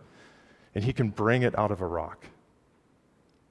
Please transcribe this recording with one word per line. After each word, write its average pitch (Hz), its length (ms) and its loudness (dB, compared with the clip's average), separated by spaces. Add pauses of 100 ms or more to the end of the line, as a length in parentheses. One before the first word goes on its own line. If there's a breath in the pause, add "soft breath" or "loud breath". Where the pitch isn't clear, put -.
(720 soft breath)
and 104 120 0
He 113 80 0
can 117 160 0
bring 110 320 2
it 120 180 0
out 104 120 2
of 92 100 -4
a 95 40 -2
rock. 82 420 -6 (1200)